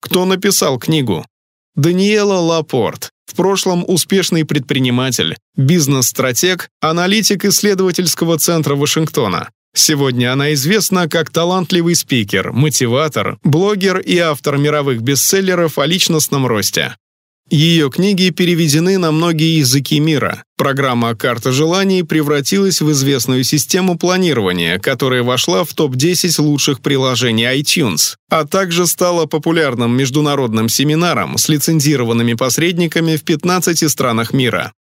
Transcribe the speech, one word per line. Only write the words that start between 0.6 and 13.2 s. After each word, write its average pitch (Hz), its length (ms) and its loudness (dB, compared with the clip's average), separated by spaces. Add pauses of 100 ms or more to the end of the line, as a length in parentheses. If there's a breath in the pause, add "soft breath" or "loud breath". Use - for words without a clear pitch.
книгу? 120 480 -2 (480)
Даниэла 196 640 2
Лапорт, 160 720 -2 (160)
в - 80 -20
прошлом 185 520 0
успешный 180 600 0
предприниматель, 127 880 0 (180)
бизнес-стратег, 139 1160 0 (100)
аналитик 185 640 0
исследовательского 180 960 0
центра 156 360 0
Вашингтона. 143 760 -2 (240)
Сегодня 131 580 2
она 143 220 0
известна 175 540 0
как 160 220 -2
талантливый 175 640 0
спикер, 98 580 -2
мотиватор, 131 920 0